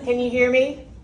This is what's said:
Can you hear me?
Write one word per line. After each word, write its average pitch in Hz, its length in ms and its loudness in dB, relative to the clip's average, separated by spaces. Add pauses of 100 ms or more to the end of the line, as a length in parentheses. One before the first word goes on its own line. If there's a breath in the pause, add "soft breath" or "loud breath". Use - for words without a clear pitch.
Can 247 180 -2
you 247 120 -2
hear 247 200 2
me? 262 360 0 (180)